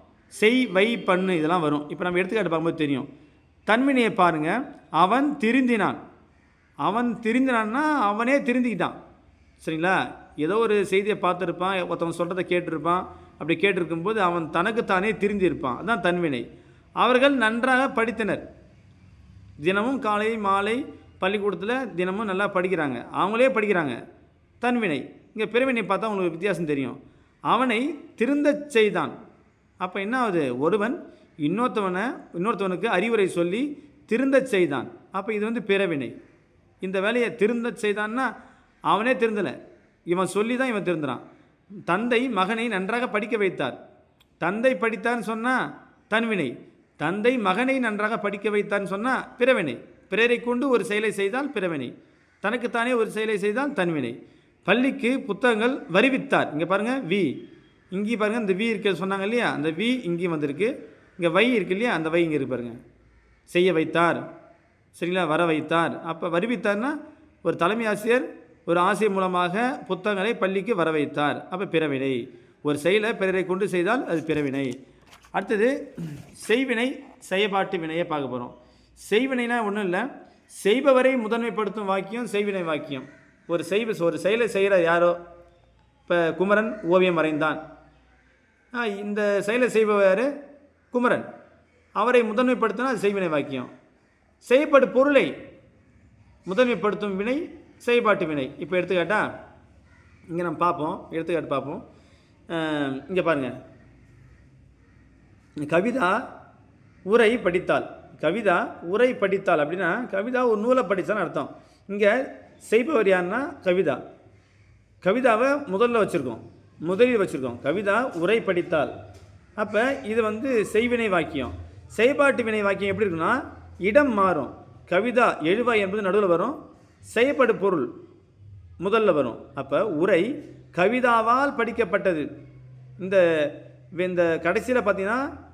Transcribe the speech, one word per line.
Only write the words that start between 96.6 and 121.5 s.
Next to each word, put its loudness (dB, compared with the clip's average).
வினை -2
செயல்பாட்டு 2
வினை. -4
இப்ப -4
எடுத்துக்காட்டா 0
இங்க -4
நம்ம -4
பார்ப்போம், -2
எடுத்துக்காட்டு -4
பார்ப்போம். -4
அஹ், -4
இங்க 0
பாருங்க, 0
கவிதா 0
உரை 4
படித்தாள். 0
கவிதா 0
உரை 2
படித்தாள் 2
அப்படின்னா -2
கவிதா -2
ஒரு 2
நூலை 2
படித்தான்னு 0
அர்த்தம். -4
இங்க 0
செய்பவர் 2
யாருன்னா 2
கவிதா. 2
கவிதாவை 4
முதல்ல 2
வச்சிருக்கோம், -2
முதலில் 2
வச்சிருக்கோம். -4
கவிதா 0
உரை 0
படித்தாள். 0
அப்ப 0
இது 0
வந்து 0
செய்வினை 0
வாக்கியம். -2